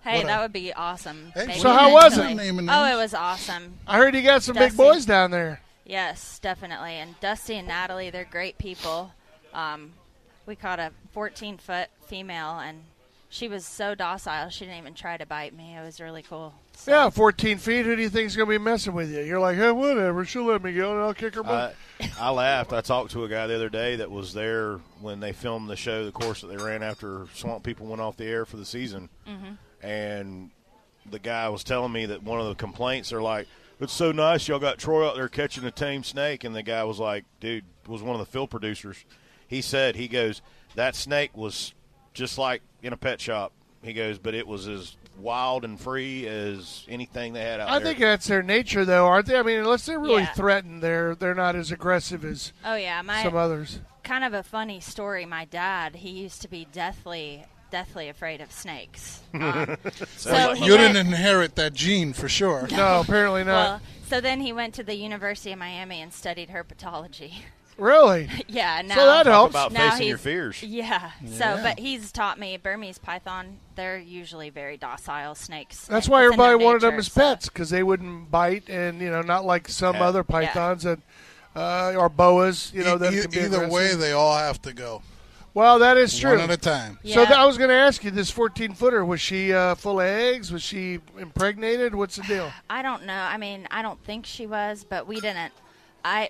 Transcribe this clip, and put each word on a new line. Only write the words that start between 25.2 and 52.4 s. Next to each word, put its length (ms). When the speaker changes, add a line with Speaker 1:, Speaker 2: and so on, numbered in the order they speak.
Speaker 4:
they 120
filmed 360
the 60
show, 300
the 60
course 300
that 60
they 100
ran 260
after 500
Swamp 300
People 240
went 140
off 140
the 100
air 200
for 120
the 80
season. 440
Speaker 1:
Mm-hmm. 260
Speaker 4:
And 680
the 100
guy 300
was 140
telling 280
me 160
that 160
one 160
of 80
the 80
complaints 580
are 80
like, 260
"It's 140
so 180
nice 360
y'all 120
got 180
Troy 300
out 80
there 140
catching 360
a 60
tame 320
snake." 400
And 120
the 80
guy 200
was 160
like, 260
"Dude," 260
was 140
one 140
of 40
the 120
field 180
producers. 480
He 140
said, 340
he 120
goes, 340
"That 200
snake 400
was 380
just 240
like 240
in 100
a 40
pet 240
shop." 300
He 120
goes, 260
"But 160
it 120
was 200
as 280
wild 480
and 140
free 480
as 600
anything 460
they 80
had 180
out 100
Speaker 3:
I 100
Speaker 4:
there." 80
Speaker 3:
think 120
that's 280
their 160
nature, 420
though, 220
aren't 200
they? 120
I 40
mean, 160
unless 260
they're 140
really 240
Speaker 1:
Yeah. 100
Speaker 3:
threatened, 480
they're, 340
they're 200
not 220
as 140
aggressive 520
as 300